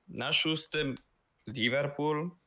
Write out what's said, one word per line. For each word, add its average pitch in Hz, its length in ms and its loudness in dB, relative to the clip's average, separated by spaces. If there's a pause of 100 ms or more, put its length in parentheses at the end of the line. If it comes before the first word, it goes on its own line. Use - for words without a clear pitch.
na 135 240 -4
szóstym 156 640 2 (520)
Liverpool, 143 840 0 (180)